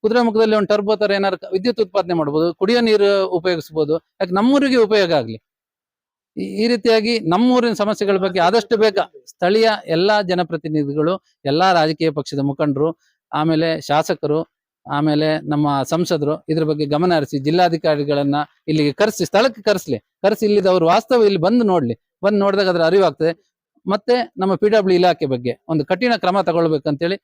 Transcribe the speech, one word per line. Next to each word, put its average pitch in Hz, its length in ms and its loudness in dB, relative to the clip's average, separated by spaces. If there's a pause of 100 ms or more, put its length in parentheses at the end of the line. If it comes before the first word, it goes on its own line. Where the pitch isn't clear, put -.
ಕುದುರೆಮುಖದಲ್ಲಿ 220 520 2
ಒಂದು 202 100 0
ಟರ್ಬೋ 208 300 0
ತರ 208 140 0
ಏನಾರು 196 280 -2
ಕ-, - 140 -16
ವಿದ್ಯುತ್ 190 280 -2
ಉತ್ಪಾದನೆ 185 340 -2
ಮಾಡ್ಬೋದು, 160 400 -2
ಕುಡಿಯೋ 226 260 0
ನೀರು 202 460 2
ಉಪಯೋಗಿಸ್ಬೋದು. 160 680 -2
ಯಾಕೆ 180 400 -6
ನಮ್ಮೂರಿಗೆ 262 420 2
ಉಪಯೋಗ 208 360 2
ಆಗ್ಲಿ. 113 260 -2 (960)
ಈ, - 40 -10
ಈ 196 280 -4
ರೀತಿಯಾಗಿ 226 500 0
ನಮ್ಮೂರಿನ 226 540 2
ಸಮಸ್ಯೆಗಳ 202 440 -2
ಬಗ್ಗೆ 185 240 -2
ಆದಷ್ಟು 208 360 2
ಬೇಗ 202 220 2 (280)
ಸ್ಥಳೀಯ 220 420 0 (180)
ಎಲ್ಲಾ 196 360 0
ಜನಪ್ರತಿನಿಧಿಗಳು, 160 1040 -2 (200)
ಎಲ್ಲಾ 165 280 2
ರಾಜಕೀಯ 160 380 0
ಪಕ್ಷದ 143 280 -6
ಮುಖಂಡರು, 143 600 -2 (340)
ಆಮೇಲೆ 160 480 0
ಶಾಸಕರು, 156 640 -2 (500)
ಆಮೇಲೆ 151 580 0
ನಮ್ಮ 147 320 0
ಸಂಸದರು 156 680 -2
ಇದ್ರ 160 160 0
ಬಗ್ಗೆ 151 220 -2
ಗಮನ 165 300 0
ಹರಿಸಿ 147 220 -4
ಜಿಲ್ಲಾಧಿಕಾರಿಗಳನ್ನ 147 960 0 (340)
ಇಲ್ಲಿಗೆ 151 240 0
ಕರೆಸಿ, 208 320 -2
ಸ್ಥಳಕ್ಕೆ 220 380 -2
ಕರೆಸ್ಲಿ, 175 360 -2
ಕರೆಸಿ - 480 -2
ಇಲ್ಲಿದ 202 200 2
ಅವ್ರ 180 180 4
ವಾಸ್ತವ 220 380 2
ಇಲ್ಲಿ 196 160 4
ಬಂದು 220 260 2
ನೋಡ್ಲಿ, 160 300 0 (300)
ಬಂದು 202 140 2
ನೋಡಿದಾಗ 196 300 2
ಅದ್ರ 175 140 0
ಅರಿವಾಗ್ತದೆ. 165 720 0 (320)
ಮತ್ತೆ 226 520 -2
ನಮ್ಮ 190 160 0
ಪಿ 208 140 0
ಡಬ್ಲ್ಯೂ 190 300 2
ಇಲಾಖೆ 170 280 2
ಬಗ್ಗೆ 123 420 -4
ಒಂದು 156 180 -2
ಕಠಿಣ 214 300 -2
ಕ್ರಮ 185 240 -2
ತಗೊಳ್ಬೇಕಂತೇಳಿ 165 840 -2